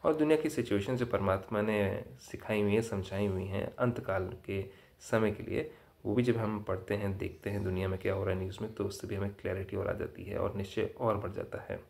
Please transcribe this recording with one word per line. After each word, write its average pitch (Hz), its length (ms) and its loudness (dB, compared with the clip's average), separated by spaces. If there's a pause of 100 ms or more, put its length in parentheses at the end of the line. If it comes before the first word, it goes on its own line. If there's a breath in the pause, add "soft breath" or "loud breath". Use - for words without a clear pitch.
और 160 100 6
दुनिया 151 240 6
की 156 120 2
सिचुएशन 120 460 2
जो 117 100 2
परमात्मा 98 560 2
ने 104 420 2 (160)
सिखाई - 420 -2
हुई 101 100 6
हैं, 110 100 6
समझाई 101 440 -2
हुई 95 180 0
हैं 95 340 -4
अंतकाल 104 680 0
के 98 220 -2 (340 loud breath)
समय 110 300 2
के - 120 -6
लिए, - 320 -2 (320 loud breath)
वो 104 80 2
भी 123 80 4
जब 120 140 4
हम 107 260 0
पढ़ते 98 320 -2
हैं, 101 240 -2
देखते 95 320 -6
हैं 101 140 -2
दुनिया 92 240 0
में 92 100 -2
क्या 98 160 0
हो 95 100 0
रहा 95 100 2
है 95 60 -2
न्यूज़ 95 220 -4
में, 107 120 -6
तो 104 100 -2
उससे - 220 -4
भी 107 80 -4
हमें 98 200 -2
क्लैरिटी 95 420 -4
और 95 120 0
आ - 40 0
जाती - 320 -6
है - 140 -4
और 98 160 -2
निश्चय 101 360 -2 (100)
और 110 160 2
बढ़ 98 160 -4
जाता - 380 -8
है। - 60 -4 (140)